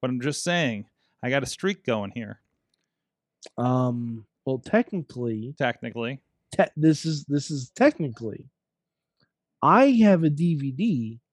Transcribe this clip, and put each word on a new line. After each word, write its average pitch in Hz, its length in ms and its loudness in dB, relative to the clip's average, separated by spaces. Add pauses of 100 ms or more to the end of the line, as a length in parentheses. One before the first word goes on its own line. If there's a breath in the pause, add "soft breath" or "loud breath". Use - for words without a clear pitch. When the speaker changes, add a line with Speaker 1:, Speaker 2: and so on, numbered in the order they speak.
Speaker 1:
but 127 100 -2
I'm 127 100 -2
just 143 220 -4
saying, 147 440 0 (360)
I 123 80 -4
got 135 120 2
a 123 40 -6
streak - 380 -6
going 107 300 -2
here. 110 260 -12 (1160)
Speaker 2:
Um, 120 680 -2 (180)
well, 131 140 -4
technically, 123 1000 -4
Speaker 1:
Technically. 120 640 -4 (360)
Speaker 2:
te-, 185 80 4 (120)
this 156 280 2
is, 156 220 -4
this 143 240 -4
is 135 240 -8
technically, 143 720 0 (1160)
I 220 280 6 (120)
have 185 220 6
a 151 60 4
D 165 240 0
V 139 180 -4
D 127 480 -2 (120)